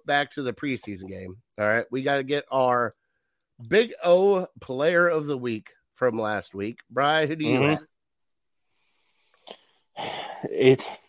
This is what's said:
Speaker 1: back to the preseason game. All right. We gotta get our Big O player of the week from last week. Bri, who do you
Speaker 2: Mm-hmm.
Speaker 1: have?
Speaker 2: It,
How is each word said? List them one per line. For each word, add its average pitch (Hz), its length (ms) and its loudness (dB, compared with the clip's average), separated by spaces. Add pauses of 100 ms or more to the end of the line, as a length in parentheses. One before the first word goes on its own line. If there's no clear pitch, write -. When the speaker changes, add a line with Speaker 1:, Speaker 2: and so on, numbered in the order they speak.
Speaker 1:
back 143 280 0
to 147 100 -6
the 120 100 -4
preseason 104 540 -8
game. 95 280 -14 (220)
All 104 100 0
right. 110 240 2
We 131 120 -4
gotta 143 200 0
get 143 280 -4
our 123 420 2 (760)
Big 226 240 2 (100)
O 185 440 4 (140)
player 170 460 2
of 156 180 0
the 143 120 -4
week 120 320 -6 (240)
from 117 260 0
last 104 340 -4
week. 101 260 -8 (100)
Bri, 147 380 0
who 156 80 -4
do 151 100 -4
you 127 140 2
Speaker 2:
Mm-hmm. 143 100 4
Speaker 1:
have? 156 100 0 (2750)
Speaker 2:
It, 131 380 4 (220)